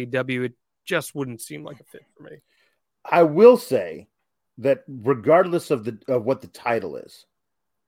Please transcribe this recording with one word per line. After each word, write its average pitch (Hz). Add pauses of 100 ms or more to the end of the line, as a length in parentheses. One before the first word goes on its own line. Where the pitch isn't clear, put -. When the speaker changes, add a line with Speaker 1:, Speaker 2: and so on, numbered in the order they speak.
Speaker 1:
E 123
W. 127
It 123 (320)
just 165
wouldn't 127
seem 151
like 151
a -
fit - (120)
for -
me. 151 (680)
Speaker 2:
I 170
will 202
say 87 (520)
that 131
regardless 143
of 117
the, 110
of 123
what 135
the -
title 95
is, - (600)